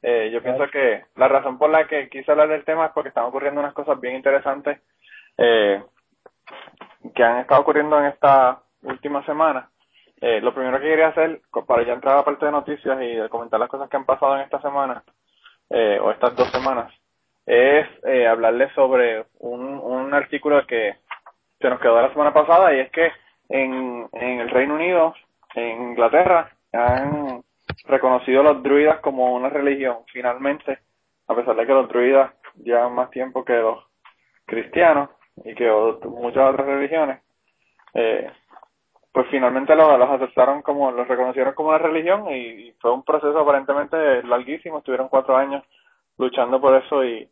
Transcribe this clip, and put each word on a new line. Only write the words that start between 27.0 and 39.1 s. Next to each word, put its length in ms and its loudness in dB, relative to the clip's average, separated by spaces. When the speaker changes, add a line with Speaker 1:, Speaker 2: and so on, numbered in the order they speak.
Speaker 1:
reconocido 560 2
a 20 6
los 180 4
druidas 380 2
como 340 -2
una 140 -4
religión, 500 -2
finalmente, 680 -6
a 80 -4
pesar 220 -2
de 100 -2
que 60 0
los 160 2
druidas 440 2
llevan 320 0
más 160 -4
tiempo 360 -8
que 80 0
los 280 0
cristianos 640 0
y 100 -14
que 160 0
ot-, 400 0
muchas 400 0
otras 160 -2
religiones, 560 -4
eh, 360 -2